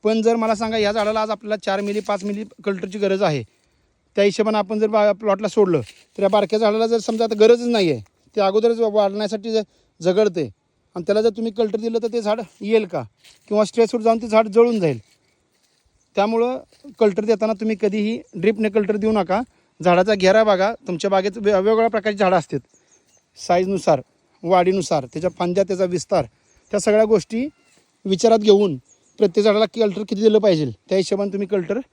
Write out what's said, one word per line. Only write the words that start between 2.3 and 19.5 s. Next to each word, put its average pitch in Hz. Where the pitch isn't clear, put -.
कल्टरची 196
गरज 196
आहे, 151
त्या 202
हिशोबानं 214
आपण 208
जर 214
बा-, 208
प्लॉटला 202
सोडलं, 180
तर 196
या 196
बारक्या 208
झाडाला 220
जर 233
समजा 226
आता 220
गरजच 226
नाही 208
आहे, 117
ते 214
अगोदरच 220
वा-, 220
वाढण्यासाठी 208
ज-, -
झगडते 180
आणि 180
त्याला 202
जर 226
तुम्ही 220
कल्टर 214
दिलं, 226
तर 233
ते 226
झाड 214
येईल 214
का? 160
किंवा 208
स्ट्रेसवर 226
जाऊन 226
ते 226
झाड 220
जळून 226
जाईल. 147
त्यामुळं 226
कल्टर 202
देताना 220
तुम्ही 220
कधीही 214
ड्रिपने 214
कल्टर 208
देऊ 214
नका. 196